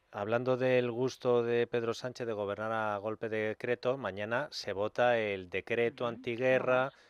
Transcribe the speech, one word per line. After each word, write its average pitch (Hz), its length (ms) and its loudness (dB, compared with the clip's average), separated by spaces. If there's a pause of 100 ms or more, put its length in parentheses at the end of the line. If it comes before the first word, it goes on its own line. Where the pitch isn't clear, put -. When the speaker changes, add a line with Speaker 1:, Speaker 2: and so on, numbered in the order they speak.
(100)
Speaker 1:
hablando 120 460 0
del 123 340 2
gusto 123 540 0
de 120 240 2
Pedro 113 260 -2
Sánchez 123 320 -6
de 113 60 -4
gobernar 104 400 -4
a 107 260 0
golpe 110 300 -4
de 107 220 0
decreto, 123 480 -2
mañana 110 520 -2
se - 220 -6
vota 117 440 2
el 101 320 -2
decreto 117 580 0
Speaker 2:
Ujú, 117 80 -4
Speaker 1:
antiguerra 127 640 2
Speaker 2:
vamos. 131 160 -2 (160)